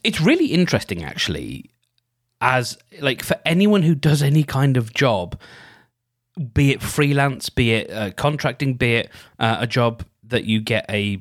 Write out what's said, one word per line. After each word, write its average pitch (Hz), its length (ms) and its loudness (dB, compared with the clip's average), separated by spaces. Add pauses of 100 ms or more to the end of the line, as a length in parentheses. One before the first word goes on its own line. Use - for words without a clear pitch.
it's 214 160 -2
really 302 260 4
interesting, 127 560 0
actually, 73 680 -8 (720)
as, 123 360 0 (240)
like, 139 220 -2
for - 220 -2
anyone 196 380 4
who 160 120 4
does 151 280 2
any 147 220 4
kind 139 320 2
of 113 160 -2
job, 104 480 -2 (1120)
be 139 180 4
it 113 120 -2
freelance, 139 680 0
be 117 240 2
it, 113 180 -2
uh, 101 200 -6
contracting, 143 640 -2
be 120 220 0
it, - 140 -2 (280)
uh, 113 220 0
a 117 60 -2
job 117 380 -2 (180)
that 113 220 -4
you 110 160 0
get 110 300 -2
a 104 300 -2